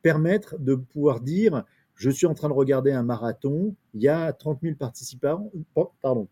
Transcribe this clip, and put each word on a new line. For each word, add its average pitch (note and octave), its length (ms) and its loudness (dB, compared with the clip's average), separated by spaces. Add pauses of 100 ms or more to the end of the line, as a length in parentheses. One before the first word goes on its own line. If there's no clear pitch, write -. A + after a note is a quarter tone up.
permettre E3 540 2
de C3+ 180 0
pouvoir C3 440 0
dire, « D3 460 0 (300)
Je B2+ 160 0
suis D3+ 160 2
en D#3+ 80 -2
train D3+ 120 -4
de D3 60 -2
regarder C3+ 380 4
un B2+ 120 0
marathon, B2 720 -4 (180)
il G#2 80 -10
y C3 60 6
a D#3+ 240 2
trente D3 300 -6
mille D#3+ 160 -4
participants, C#3+ 760 -6 (500)
pardon, B2 300 -2